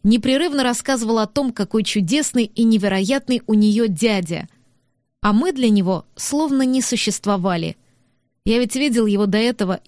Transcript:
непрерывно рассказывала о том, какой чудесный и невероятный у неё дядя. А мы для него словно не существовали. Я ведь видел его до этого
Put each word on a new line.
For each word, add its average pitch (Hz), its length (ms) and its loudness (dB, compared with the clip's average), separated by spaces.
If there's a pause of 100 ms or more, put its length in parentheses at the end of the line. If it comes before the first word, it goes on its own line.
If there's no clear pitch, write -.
непрерывно 262 600 2
рассказывала 233 580 -2
о 214 60 -2
том, 269 240 -2
какой 208 320 -2
чудесный 233 600 0
и 233 200 -2
невероятный 220 840 0
у 220 80 0
неё 214 320 4
дядя. 180 640 -2 (720)
А 208 120 2
мы 302 200 2
для 262 160 0
него 190 360 0 (120)
словно 285 460 -2
не 254 180 0
существовали. 190 960 -2 (680)
Я 226 140 2
ведь 247 180 -2
видел 240 300 0
его 202 200 0
до 202 120 0
этого 220 500 -2